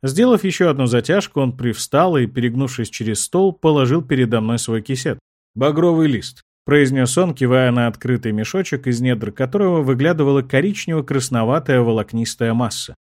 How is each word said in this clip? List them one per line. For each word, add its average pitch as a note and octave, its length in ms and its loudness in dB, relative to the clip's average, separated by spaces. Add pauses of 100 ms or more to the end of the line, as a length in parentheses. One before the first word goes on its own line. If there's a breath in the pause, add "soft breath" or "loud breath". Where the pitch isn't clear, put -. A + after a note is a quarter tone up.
Сделав G3 400 2
еще F3+ 260 2
одну C3+ 160 0
затяжку, C#3+ 560 0
он B2+ 140 -2
привстал C#3 600 0
и, B2 80 2
перегнувшись B2 640 -4
через A2 320 -6
стол, F#3 300 0
положил D3 500 2
передо B2 400 0
мной A2+ 160 -2
свой A2+ 240 -4
кисет. C3 380 -6 (340)
«Багровый D#3 540 2
лист», A2+ 340 -4 (240)
произнес C3+ 520 2
он, F3 180 2
кивая B2+ 360 2
на A#2+ 160 0
открытый A#2+ 440 -4
мешочек, B2+ 560 -4
из A#2+ 140 -2
недр A2+ 300 -2
которого E3+ 500 0
выглядывала C#3 600 2
коричнево-красноватая C3+ 1400 0
волокнистая A2+ 720 -2
масса. - 500 -4